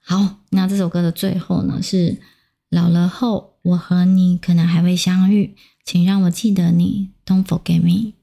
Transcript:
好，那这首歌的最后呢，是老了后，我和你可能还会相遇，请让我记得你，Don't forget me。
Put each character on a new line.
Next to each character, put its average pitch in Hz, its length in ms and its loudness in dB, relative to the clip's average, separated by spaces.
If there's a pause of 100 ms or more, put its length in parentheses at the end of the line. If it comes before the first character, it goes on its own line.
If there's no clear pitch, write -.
好， 190 400 -2 (100)
那 190 160 0
这 196 100 -2
首 185 120 0
歌 175 120 -2
的 170 120 0
最 185 260 -4
后 180 240 -2
呢， - 180 -4
是 180 380 -2 (500)
老 170 200 0
了 170 200 2
后， - 540 -4
我 175 140 0
和 180 280 0
你 185 320 2
可 175 160 -4
能 170 140 2
还 170 160 0
会 180 140 0
相 185 360 2
遇， 208 220 0 (300)
请 175 200 0
让 196 180 0
我 175 80 2
记 214 200 -2
得 175 220 2
你， 190 380 0 (140)
Don't 190 200 0
forget 170 360 -2
me。 190 420 0